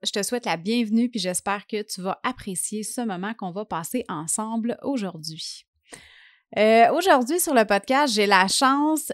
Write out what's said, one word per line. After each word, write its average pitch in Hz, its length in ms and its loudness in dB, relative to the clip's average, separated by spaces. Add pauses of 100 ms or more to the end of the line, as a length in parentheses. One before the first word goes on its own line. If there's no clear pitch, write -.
je - 80 -4
te 202 100 -2
souhaite 240 240 -4
la 170 100 0
bienvenue, 226 540 0
puis 233 80 -8
j'espère 190 480 -4
que 214 160 -6
tu - 200 -10
vas 185 200 -4
apprécier 214 640 -6
ce - 160 -8
moment 208 340 -6
qu'on 190 160 -8
va 202 140 -8
passer 180 440 -6
ensemble 220 720 -4
aujourd'hui. 165 840 -8 (920)
Euh, 226 380 6
aujourd'hui, 320 460 2
sur 311 140 0
le 226 100 6
podcast, 254 500 2
j'ai 208 100 2
la 196 220 6
chance, 285 680 2